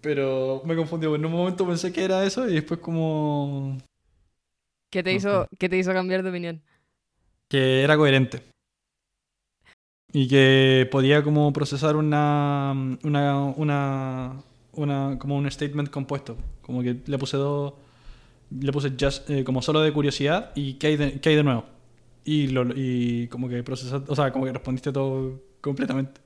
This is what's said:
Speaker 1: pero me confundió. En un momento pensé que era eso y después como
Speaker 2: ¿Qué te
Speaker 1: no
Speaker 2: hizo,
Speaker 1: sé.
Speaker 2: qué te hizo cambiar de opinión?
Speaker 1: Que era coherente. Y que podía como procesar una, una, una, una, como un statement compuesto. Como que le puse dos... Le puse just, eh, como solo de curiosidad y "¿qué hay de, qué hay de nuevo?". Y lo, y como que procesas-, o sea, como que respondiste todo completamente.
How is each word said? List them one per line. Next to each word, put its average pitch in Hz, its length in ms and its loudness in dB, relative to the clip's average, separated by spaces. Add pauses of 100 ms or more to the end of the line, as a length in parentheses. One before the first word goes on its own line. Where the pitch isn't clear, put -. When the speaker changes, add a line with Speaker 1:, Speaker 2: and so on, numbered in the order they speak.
Speaker 1:
pero 135 640 -2
me 165 100 0
confundió. 156 400 0
En 151 100 -2
un 160 60 -2
momento 180 360 0
pensé 175 240 -2
que 180 120 -2
era 190 200 2
eso 214 240 -2
y 185 60 0
después 160 260 -2
como 147 960 -2 (1120)
Speaker 2:
¿Qué 185 120 -4
te 185 80 0
Speaker 1:
no 190 60 2
Speaker 2:
hizo, 202 260 2
Speaker 1:
sé. - 140 -8
Speaker 2:
qué 185 100 -2
te 185 100 0
hizo 185 160 0
cambiar 185 280 -2
de 185 80 -4
opinión? 170 320 -8 (880)
Speaker 1:
Que 131 340 4
era 151 140 6
coherente. 135 460 4 (1700)
Y 135 140 2
que 135 640 6
podía 139 320 4
como 147 300 4
procesar 151 420 0
una, 147 800 2 (300)
una, 143 320 2 (100)
una, 135 1000 -4 (300)
una, 139 460 -2
como 139 180 -2
un 139 120 0
statement 143 400 -4
compuesto. 135 480 -8 (240)
Como 123 220 -6
que 123 220 -2
le 143 120 -4
puse 139 200 -4
dos... 143 360 -2 (760)
Le 135 240 -4
puse 143 260 -2
just, 139 300 -2
eh, 139 160 0
como 131 160 0
solo 156 200 2
de 156 120 2
curiosidad 147 640 0
y 139 180 -4
"¿qué 151 140 -2
hay 156 100 4
de, 143 240 -2
qué 160 80 4
hay 156 60 6
de 151 80 6
nuevo?". 127 200 2 (640)
Y 151 220 2
lo, 131 180 0 (100)
y 120 540 -2
como 127 180 -6
que 123 160 -4
procesas-, 127 460 -6
o 143 60 -2
sea, 139 180 2
como 131 120 -2
que 131 60 -4
respondiste 127 400 -6
todo 131 500 -4 (200)
completamente. 135 640 -4